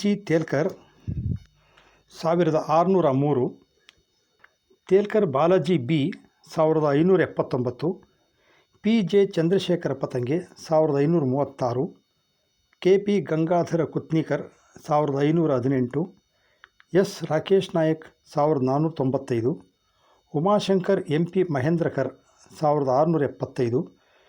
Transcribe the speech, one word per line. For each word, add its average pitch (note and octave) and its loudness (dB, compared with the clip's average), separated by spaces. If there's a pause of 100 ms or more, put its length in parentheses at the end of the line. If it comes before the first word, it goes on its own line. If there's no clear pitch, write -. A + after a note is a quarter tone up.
ಜಿ G#3 0 (160)
ತೇಲ್ಕರ್ D#3+ 0 (1500)
ಸಾವಿರದ D#3+ 2 (160)
ಆರುನೂರ F3 2 (100)
ಮೂರು, C#3 0 (1400)
ತೇಲ್ಕರ್ G3+ 2
ಬಾಲಾಜಿ E3+ 2 (120)
ಬಿ D#3+ 2 (540)
ಸಾವಿರದ D#3 2 (120)
ಐನೂರ F3+ 4
ಎಪ್ಪತ್ತೊಂಬತ್ತು, B2+ -4 (960)
ಪಿ A3 2 (160)
ಜೆ G3+ 6 (140)
ಚಂದ್ರಶೇಖರ E3+ 0 (100)
ಪತಂಗೆ C3+ -4 (280)
ಸಾವಿರದ D#3 2
ಐನೂರ E3 2 (120)
ಮೂವತ್ತಾರು, C3+ -4 (1000)
ಕೆ F3+ 4 (140)
ಪಿ G3+ 0 (160)
ಗಂಗಾಧರ E3 0 (100)
ಕುತ್ನಿಕರ್ D3+ -2 (400)
ಸಾವಿರದ D3+ 0 (120)
ಐನೂರ D#3+ 2
ಹದಿನೆಂಟು, B2+ 0 (1000)
ಎಸ್ F#3+ 0 (140)
ರಾಕೇಶ್ F3+ 0
ನಾಯಕ್ D#3+ 0 (280)
ಸಾವಿರದ D3 0
ನಾನ್ನೂರ D#3 -2
ತೊಂಬತ್ತೈದು, C3 -2 (840)
ಉಮಾಶಂಕರ್ F#3+ 0 (160)
ಎಂ E3 2
ಪಿ F#3+ 0 (140)
ಮಹೇಂದ್ರಕರ್ D3 -2 (500)
ಸಾವಿರದ D3 0
ಆರುನೂರ D#3+ 2
ಎಪ್ಪತ್ತೈದು, B2 -4 (500)